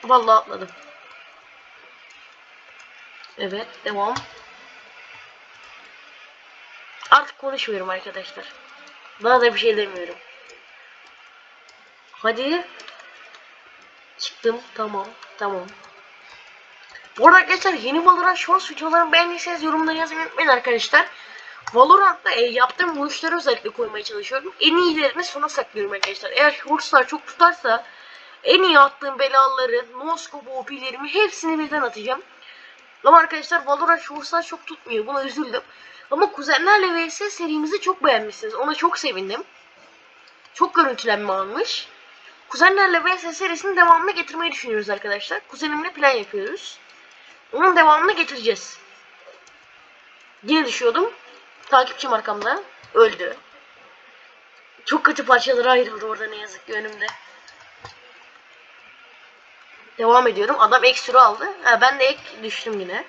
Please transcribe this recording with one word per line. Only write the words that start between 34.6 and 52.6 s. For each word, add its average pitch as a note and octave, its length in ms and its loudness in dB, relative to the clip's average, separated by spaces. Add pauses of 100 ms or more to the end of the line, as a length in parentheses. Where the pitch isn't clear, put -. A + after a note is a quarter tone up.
tutmuyor. A3+ 400 -8
Buna C4+ 180 -6
üzüldüm. B3+ 380 -8 (480)
Ama E4 220 0
Kuzenlerle E4+ 640 2
V E4 160 -4
S G4+ 200 -8
serimizi D#4 500 -6
çok F#4 240 -4
beğenmişsiniz. A3 500 -2
Ona C#4 200 -4
çok E4+ 240 -2
sevindim. G3 460 -8 (1080)
Çok - 200 -2
görüntülenme A3+ 580 0
almış. G#3 560 -6 (600)
Kuzenlerle F#4 560 2
V F#4 140 0
S E4+ 140 -10
serisinin F4+ 440 -4
devamını E4+ 340 4
getirmeyi E4 420 -6
düşünüyoruz G#3+ 380 -6
arkadaşlar. G3+ 580 -6
Kuzenimle D4+ 440 -8
plan C#4+ 180 2
yapıyoruz. G#3+ 680 -8 (760)
Onun E4+ 240 2
devamını D#4+ 360 6
getireceğiz. B3 640 -6 (1600)
Yine C#4+ 240 2
düşüyordum. B3 460 0 (540)
Takipçim C4 460 0
arkamda. A3 500 -4 (320)